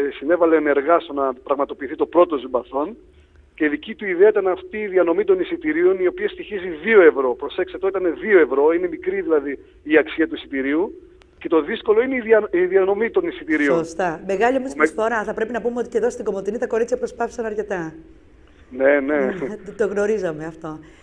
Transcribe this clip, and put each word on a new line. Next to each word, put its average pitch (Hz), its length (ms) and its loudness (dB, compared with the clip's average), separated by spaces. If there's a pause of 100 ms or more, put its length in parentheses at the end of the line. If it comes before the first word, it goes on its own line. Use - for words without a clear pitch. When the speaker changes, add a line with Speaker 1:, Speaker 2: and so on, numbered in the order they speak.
(180)
Speaker 1:
συνέβαλε 165 380 4
ενεργά 151 440 2
στο - 120 -10
να 139 220 -2
πραγματοποιηθεί 139 640 -4
το 151 100 0
πρώτο 175 320 4
Ζουμπαθόν. 135 580 -6 (580)
Και 160 100 -2
η 151 40 2
δική 147 260 -6
του - 120 -12
ιδέα 190 220 4
ήταν 208 200 2
αυτή 180 300 -6
η 214 80 -4
διανομή 180 380 2
των 190 160 2
εισιτηρίων, 170 600 0
η 180 60 0
οποία 180 220 -2
στοιχίζει 185 400 -10
δύο 180 340 4
ευρώ. 135 320 6
Προσέξτε, 165 440 -6
το 190 80 -2
ήταν 185 340 0
δύο 202 180 4
ευρώ, 143 340 4
είναι 175 160 -2
μικρή 190 320 -6
δηλαδή 147 380 0 (240)
η 151 160 0
αξία 156 300 0
του 151 60 -8
εισιτηρίου. 139 600 -4 (440)
Και 170 100 -10
το 156 140 4
δύσκολο 214 400 0
είναι 269 140 -2
η 247 40 -4
δια-, 214 300 4
η 180 140 2
διανομή 196 460 2
των 175 180 0
εισιτηρίων. 151 480 0
Speaker 2:
Σωστά. 165 500 -4
Μεγάλη 214 300 0
όμως 254 160 -4
Speaker 1:
Ο - 40 -16
με- 151 80 2
Speaker 2:
προσφορά. 220 400 0
Θα 202 100 -6
πρέπει 220 180 -4
να 233 80 -4
πούμε 240 200 -4
ότι 240 80 -6
και 240 100 -4
εδώ 233 120 2
στην 240 140 -8
Κομοτηνή 202 340 -4
τα 240 80 -4
κορίτσια 240 300 -2
προσπάθησαν 233 480 -6
αρκετά. 202 500 -6 (760)
Speaker 1:
Ναι, 135 300 2
ναι. 143 180 -2
Speaker 2:
Ναι, 143 380 -4 (100)
το, 202 100 -12
το 220 100 0
γνωρίζαμε 190 600 -2
αυτό. 156 320 -12 (240)